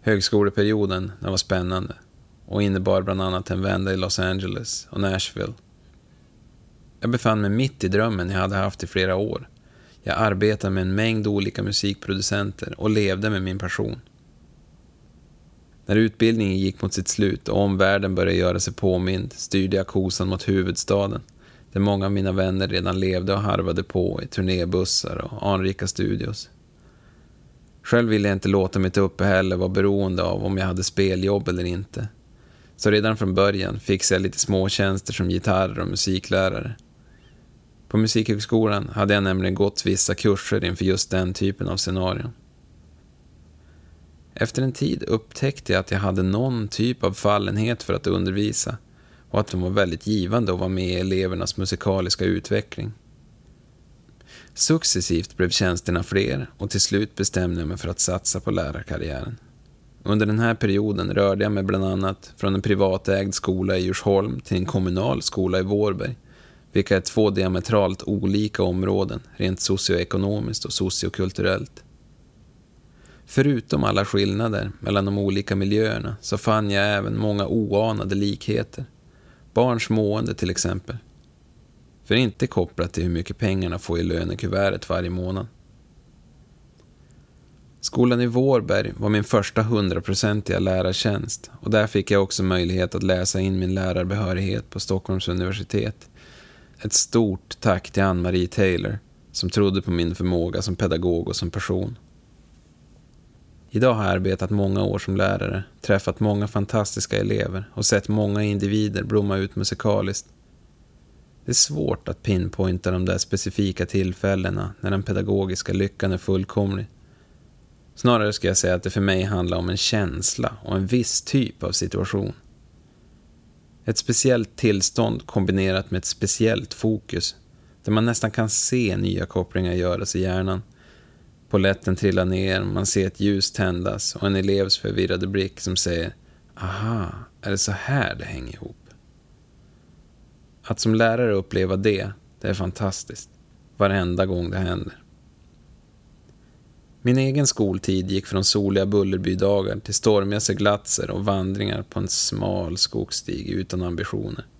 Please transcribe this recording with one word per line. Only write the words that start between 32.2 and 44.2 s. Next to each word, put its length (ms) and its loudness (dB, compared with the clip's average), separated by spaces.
Så 140 2
redan 260 2
från 180 0
början 460 2
fixade 360 2
jag 60 2
lite 160 -4
småtjänster 760 0
som 180 -2
gitarr 480 0
och 100 -4
musiklärare. 880 -2
På 100 0
Musikhögskolan 920 2
hade 220 2
jag 80 2
nämligen 320 0
gått 320 0
vissa 280 2
kurser 500 0
inför 200 -2
just 260 2
den 240 0
typen 340 -2
av 80 -2
scenarion. 560 -2